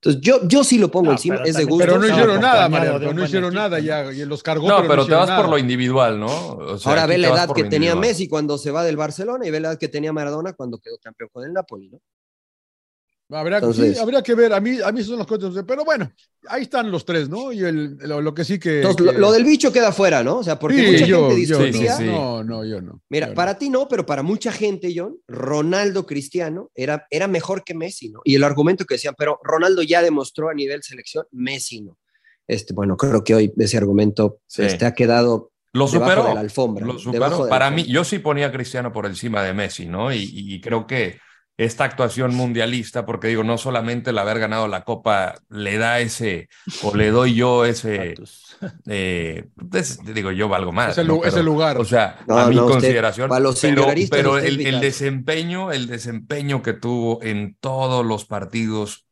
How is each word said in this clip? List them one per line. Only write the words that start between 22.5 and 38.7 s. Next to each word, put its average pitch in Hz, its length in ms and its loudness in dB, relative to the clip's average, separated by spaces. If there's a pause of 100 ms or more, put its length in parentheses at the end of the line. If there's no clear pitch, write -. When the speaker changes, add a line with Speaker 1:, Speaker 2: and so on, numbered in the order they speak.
Speaker 3:
yo 107 160 -8
no, - 260 -18
Speaker 1:
Mira, 151 200 -2
Speaker 3:
yo 110 60 -10
no. - 20 -6
Speaker 1:
para 185 240 0
ti 285 100 -6
no, 262 180 0
pero 254 160 -2
para 139 200 -4
mucha 208 280 -2
gente, 190 440 -4
John, 208 220 -8 (100)
Ronaldo 160 800 -2
Cristiano 160 640 -8
era, 147 380 -6
era 175 160 -2
mejor 185 360 -4
que 170 120 -12
Messi, 139 340 -10
¿no? - 140 -20
Y 139 100 4
el 139 100 6
argumento 151 420 2
que 135 100 -4
decían, 135 200 -6
pero 147 280 -2
Ronaldo 170 400 2
ya 170 180 4
demostró 156 480 -2
a 156 60 -6
nivel 143 260 -6
selección, 135 500 -12
Messi 127 500 -8
no. 98 180 -20 (480)
Este, 104 260 -6
bueno, 95 240 0
creo 120 260 2
que 110 120 4
hoy 107 240 2
ese 110 180 2
argumento, 104 680 2
Speaker 4:
Sí. - 160 -4
Speaker 1:
este, 98 240 0
ha 117 80 -2
quedado 120 560 2 (220)
Speaker 4:
Lo 135 140 2
Speaker 1:
debajo 170 220 2
Speaker 4:
superó, 202 200 4
Speaker 1:
de - 40 0
la 107 60 -4
alfombra, 107 440 -2
Speaker 4:
lo 123 100 -4
Speaker 1:
¿no? 120 60 -8
Speaker 4:
superó. 123 140 -6
Speaker 1:
Debajo 143 300 0
de 120 80 -2
la 131 40 2
Speaker 4:
Para 131 140 2
mí, 156 120 -2
Speaker 1:
alfombra. 123 120 -4
Speaker 4:
yo 160 120 2
sí 202 120 -4
ponía 147 300 -2
a 135 40 -4
Cristiano 123 400 -6